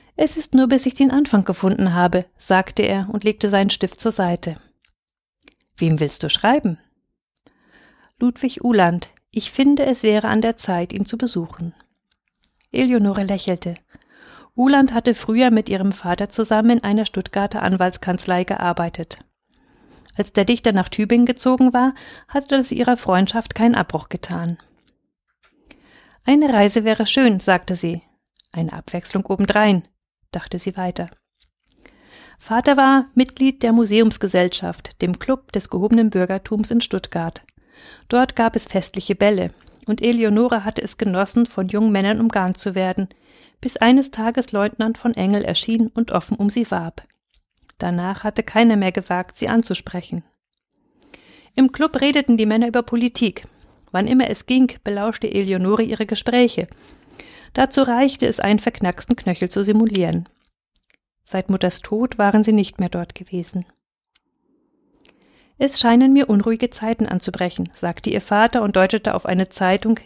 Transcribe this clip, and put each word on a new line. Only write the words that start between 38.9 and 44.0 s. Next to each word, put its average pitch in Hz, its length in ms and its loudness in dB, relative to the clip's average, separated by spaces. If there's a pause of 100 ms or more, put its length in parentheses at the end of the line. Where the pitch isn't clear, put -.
Bälle, 190 380 0 (340)
und 208 160 -4
Eleonore 226 600 2
hatte 214 180 -6
es - 160 -10
genossen, 202 480 0
von 190 220 -4
jungen 214 240 0
Männern 202 280 0
umgarnt 190 380 0
zu 190 160 -6
werden, 185 340 -2 (520)
bis - 160 -6
eines 262 360 4